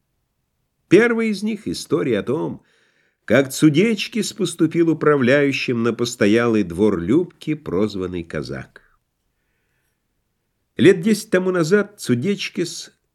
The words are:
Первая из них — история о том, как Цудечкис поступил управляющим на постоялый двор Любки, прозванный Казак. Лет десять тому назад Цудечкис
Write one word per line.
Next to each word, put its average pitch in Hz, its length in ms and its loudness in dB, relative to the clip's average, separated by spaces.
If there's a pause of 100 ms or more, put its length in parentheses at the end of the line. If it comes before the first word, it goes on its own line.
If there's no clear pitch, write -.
(880)
Первая 226 400 2
из 202 160 -6
них — 214 240 -6
история 123 520 -4
о 95 40 -6
том, 147 400 -6 (640)
как 135 280 2
Цудечкис 202 800 0
поступил 165 560 0
управляющим 139 960 2
на 117 100 0
постоялый 113 680 2
двор 92 360 0
Любки, 151 540 -2
прозванный 92 680 -4
Казак. 67 580 -10 (2000)
Лет 170 240 6
десять 208 280 -2
тому 185 220 0
назад 185 460 0
Цудечкис 165 960 -6 (240)